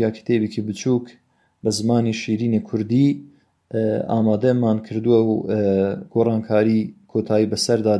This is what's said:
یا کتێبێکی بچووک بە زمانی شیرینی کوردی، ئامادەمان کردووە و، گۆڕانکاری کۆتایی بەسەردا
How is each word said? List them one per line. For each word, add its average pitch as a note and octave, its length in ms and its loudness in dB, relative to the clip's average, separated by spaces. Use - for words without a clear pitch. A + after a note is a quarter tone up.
یا A2 100 2
کتێبێکی A2 500 -2
بچووک A#2+ 460 -2
بە - 60 0
زمانی A2+ 420 0
شیرینی A2 480 -2
کوردی، A2+ 480 0
ئامادەمان A2+ 720 2
کردووە A2+ 400 2
و، A2 120 2
گۆڕانکاری A2 720 2
کۆتایی G#2+ 360 0
بەسەردا G#2+ 480 0